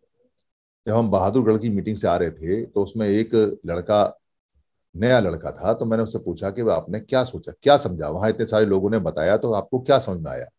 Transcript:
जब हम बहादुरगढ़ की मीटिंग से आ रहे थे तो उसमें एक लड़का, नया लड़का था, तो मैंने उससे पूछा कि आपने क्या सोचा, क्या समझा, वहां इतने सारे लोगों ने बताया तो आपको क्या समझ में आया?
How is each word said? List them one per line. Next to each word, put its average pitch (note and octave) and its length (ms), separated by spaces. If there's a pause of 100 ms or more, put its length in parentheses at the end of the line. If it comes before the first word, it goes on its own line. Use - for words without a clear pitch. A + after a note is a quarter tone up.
(880)
जब A2 100
हम A2+ 120
बहादुरगढ़ G#2 480
की A2+ 120
मीटिंग G#2 280
से G#2+ 100
आ E2+ 100
रहे E2+ 140
थे E2 340
तो - 180
उसमें G#2+ 240
एक A2 580
लड़का, F#2 540 (760)
नया A#2+ 240
लड़का E2 320
था, F#2+ 220
तो A#2 120
मैंने A2+ 180
उससे A2 160
पूछा F#2 300
कि G2+ 120
आपने F2 380
क्या B2+ 240
सोचा, B2 280 (100)
क्या C#3+ 160
समझा, E2+ 320
वहां F2+ 200
इतने A2 160
सारे A2 200
लोगों G2 240
ने A2 100
बताया E2 380
तो A#2 140
आपको G#2+ 280
क्या C3+ 200
समझ F#2 220
में D2+ 100
आया? B1+ 140 (140)